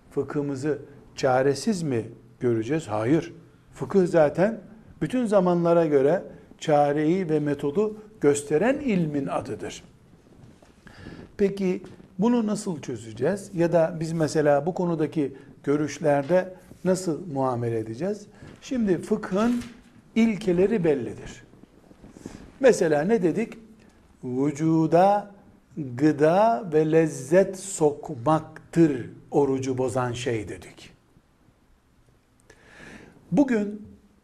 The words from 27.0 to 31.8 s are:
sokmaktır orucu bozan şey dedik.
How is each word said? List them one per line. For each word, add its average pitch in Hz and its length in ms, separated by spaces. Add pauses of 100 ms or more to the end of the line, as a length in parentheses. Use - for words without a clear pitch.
sokmaktır 151 1500 (200)
orucu 135 480
bozan 123 340
şey 113 360
dedik. - 440 (2500)